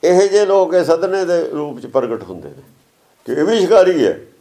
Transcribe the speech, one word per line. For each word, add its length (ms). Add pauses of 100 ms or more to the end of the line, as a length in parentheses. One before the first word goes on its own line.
ਇਹੋ 220
ਜਿਹੇ 200
ਲੋਕ 280
ਇਹ 100
ਸਦਨੇ 400
ਦੇ 260
ਰੂਪ 300
ਚ 60
ਪ੍ਰਗਟ 360
ਹੁੰਦੇ 260
ਨੇ 140 (640)
ਕਿ 80
ਇਹ 120
ਵੀ 160
ਸ਼ਿਕਾਰੀ 460
ਹੈ 140 (200)